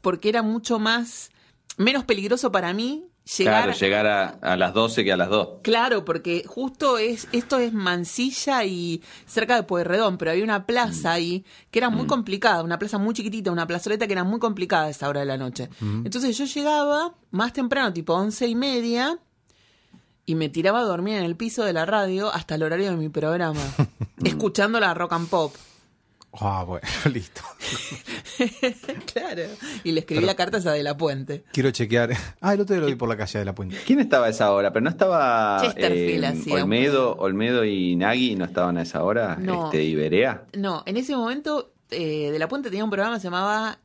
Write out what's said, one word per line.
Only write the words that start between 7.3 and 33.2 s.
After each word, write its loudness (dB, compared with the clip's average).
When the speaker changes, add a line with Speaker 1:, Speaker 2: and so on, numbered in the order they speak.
Speaker 1:
esto 0
es 2
Mansilla 0
y -2
cerca 0
de 2
Pueyrredón, 0
pero -2
había 0
una -2
plaza 0
Speaker 2:
Mm. 2
Speaker 1:
ahí -2
que 2
era 2
muy 0
Speaker 2:
Mm. -4
Speaker 1:
complicada, 2
una -2
plaza -4
muy 0
chiquitita, -4
una 0
plazoleta -2
que 0
era 0
muy 0
complicada 2
a -4
esa -4
hora -2
de -2
la -2
noche. -6
Speaker 3:
Mm. -2
Speaker 1:
Entonces -2
yo -2
llegaba 0
más 0
temprano, 0
tipo -2
once 0
y 0
media, 0
y 0
me 0
tiraba 2
a 2
dormir -2
en -2
el -2
piso -4
de 0
la 0
radio 0
hasta -4
el 2
horario 0
de 0
mi -2
programa, 0
Speaker 3:
<laughs> -2
Speaker 1:
escuchando 2
la 2
rock -4
and -2
pop. 0
Speaker 3:
Ah, -2
bueno, -8
<laughs> 0
listo. -8
Speaker 1:
<laughs> -10
Claro. -6
Y 0
le 2
escribí 0
Speaker 3:
Pero 4
Speaker 1:
la 2
carta 0
esa 0
de 0
La -2
Puente. -2
Speaker 3:
quiero 4
chequear. 2
Ah, 4
el 0
otro 2
día 2
lo 2
vi 2
por -2
la 0
calle -4